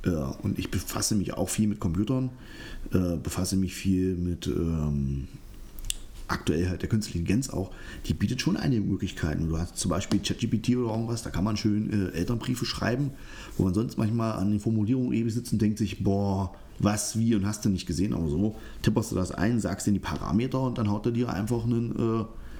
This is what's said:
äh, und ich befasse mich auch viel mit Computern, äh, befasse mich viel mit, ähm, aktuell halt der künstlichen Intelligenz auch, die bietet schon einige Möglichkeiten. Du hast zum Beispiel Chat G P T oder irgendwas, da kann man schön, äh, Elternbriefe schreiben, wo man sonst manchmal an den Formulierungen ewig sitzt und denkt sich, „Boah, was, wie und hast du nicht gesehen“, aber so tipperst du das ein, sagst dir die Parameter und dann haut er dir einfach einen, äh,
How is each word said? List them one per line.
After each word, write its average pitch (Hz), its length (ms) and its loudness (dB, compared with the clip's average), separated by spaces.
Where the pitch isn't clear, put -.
äh, 92 80 2
und 76 480 -2
ich - 100 -6
befasse - 460 -2
mich 95 180 0
auch - 160 -2
viel 107 180 2
mit 101 120 -2
Computern, 117 500 0
äh, 87 240 2
befasse 90 380 -2
mich 95 180 2
viel 92 420 2
mit, 87 300 -2
ähm, 73 800 0
aktuell 87 420 0
halt 87 120 -4
der - 60 -2
künstlichen 104 320 0
Intelligenz 98 300 2
auch, - 220 -2
die - 80 0
bietet 123 260 0
schon 180 160 2
einige 135 260 2
Möglichkeiten. 90 680 0
Du 80 80 0
hast - 200 -4
zum 92 120 -2
Beispiel 85 320 2
Chat - 180 -2
G 117 80 0
P 107 120 2
T 123 180 2
oder 117 140 0
irgendwas, 113 320 -2
da - 60 -8
kann 85 140 0
man 107 140 0
schön, 104 340 2
äh, 98 200 2
Elternbriefe 117 540 0
schreiben, 131 460 0
wo 95 80 4
man 92 80 4
sonst 117 240 0
manchmal 110 360 0
an 101 160 0
den 104 120 2
Formulierungen 117 500 2
ewig 113 220 2
sitzt 120 180 -2
und 107 100 2
denkt 107 160 4
sich, 104 240 -2
„Boah, 98 540 2
was, 104 400 2
wie 113 160 4
und 95 100 2
hast 104 200 -2
du 107 40 6
nicht 92 160 0
gesehen“, 92 280 0
aber 82 160 0
so 101 260 2
tipperst 107 300 2
du - 40 -2
das 92 160 0
ein, 113 280 2
sagst 92 280 -2
dir 104 40 6
die 95 80 4
Parameter 117 640 0
und 127 160 0
dann 107 120 2
haut 107 160 0
er 120 60 4
dir 120 220 0
einfach 113 320 0
einen, 117 320 2
äh, 113 280 2